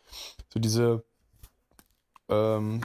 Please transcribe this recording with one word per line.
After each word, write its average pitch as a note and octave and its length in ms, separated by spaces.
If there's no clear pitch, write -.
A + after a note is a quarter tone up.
So - 100
diese, A2+ 440
ähm, G#2+ 560